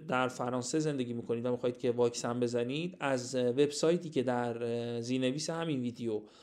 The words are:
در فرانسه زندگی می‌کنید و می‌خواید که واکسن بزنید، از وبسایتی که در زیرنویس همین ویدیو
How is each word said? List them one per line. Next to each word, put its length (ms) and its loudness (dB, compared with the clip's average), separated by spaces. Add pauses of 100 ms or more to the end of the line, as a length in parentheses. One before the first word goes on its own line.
در 200 2
فرانسه 500 -2
زندگی 340 0
می‌کنید 340 -2
و 40 2
می‌خواید 280 0
که 120 2
واکسن 500 2
بزنید، 600 0
از 340 0
وبسایتی 760 2
که 120 2
در 800 -2
زیرنویس 500 0
همین 300 -2
ویدیو 400 -2 (220)